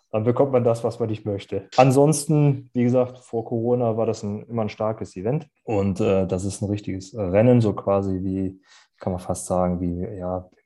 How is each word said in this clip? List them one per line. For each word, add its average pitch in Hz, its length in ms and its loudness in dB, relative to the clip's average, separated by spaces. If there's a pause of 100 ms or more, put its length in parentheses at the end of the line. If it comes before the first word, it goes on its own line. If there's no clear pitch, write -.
(120)
Dann 110 120 -2
bekommt 131 280 2
man 123 100 4
das, 117 220 0
was 110 160 -4
man 113 80 -2
nicht 107 160 -8
möchte. 101 520 -6
Ansonsten, 143 1000 4
wie 123 100 2
gesagt, 123 340 0
vor - 280 -8
Corona 117 500 0
war 113 100 0
das 110 160 -4
ein, 104 200 -6
immer 117 200 -6
ein 107 60 -4
starkes 107 480 -6
Event. 120 320 -4 (160)
Und, 98 360 -2
äh, 95 260 2
das 92 180 -4
ist 98 160 -8
ein 101 100 -4
richtiges 98 460 -8
Rennen, 110 460 4
so 104 100 2
quasi 98 500 -2
wie, 95 380 -4 (380)
kann 98 140 -4
man 90 80 -4
fast - 260 -8
sagen, 90 340 0
wie, 90 380 -6
ja, 90 300 -8 (180)